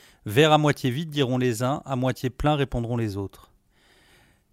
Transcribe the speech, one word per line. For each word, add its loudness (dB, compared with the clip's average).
Verre 4
à 6
moitié 2
vide », -6
diront 0
les 0
uns, « -2
à -6
moitié -2
plein », 0
répondront -2
les -4
autres. -12